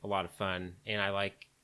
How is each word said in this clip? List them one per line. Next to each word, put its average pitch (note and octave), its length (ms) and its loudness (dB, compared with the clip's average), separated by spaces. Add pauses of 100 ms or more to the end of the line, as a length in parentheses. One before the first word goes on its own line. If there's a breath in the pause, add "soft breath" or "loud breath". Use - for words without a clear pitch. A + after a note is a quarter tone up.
a G#2 40 -6
lot G2 180 2
of F2 60 -10
fun, F#2 460 -2 (100)
and G#2+ 120 0
I G2+ 120 4
like G2 340 -2 (180)